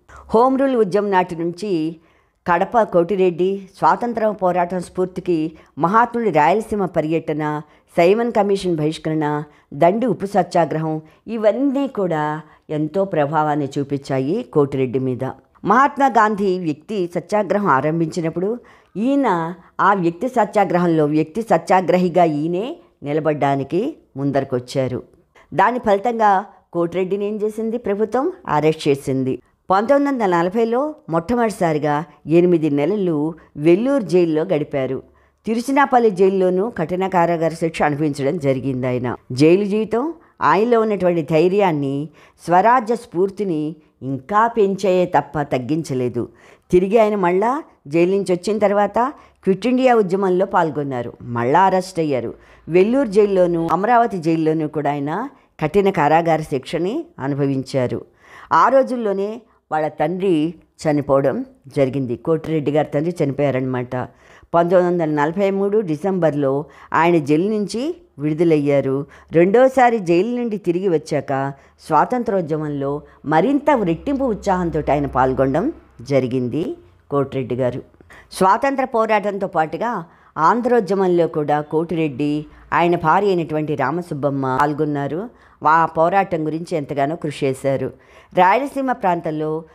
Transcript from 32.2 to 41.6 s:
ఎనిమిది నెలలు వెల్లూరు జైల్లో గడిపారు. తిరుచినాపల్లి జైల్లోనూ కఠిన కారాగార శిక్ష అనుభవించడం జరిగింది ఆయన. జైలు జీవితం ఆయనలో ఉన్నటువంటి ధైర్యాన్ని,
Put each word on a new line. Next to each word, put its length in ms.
ఎనిమిది 440
నెలలు 640
వెల్లూరు 460
జైల్లో 400
గడిపారు. 600
తిరుచినాపల్లి 640
జైల్లోనూ 600
కఠిన 380
కారాగార 420
శిక్ష 320
అనుభవించడం 560
జరిగింది 480
ఆయన. 300
జైలు 320
జీవితం 500
ఆయనలో 380
ఉన్నటువంటి 420
ధైర్యాన్ని, 840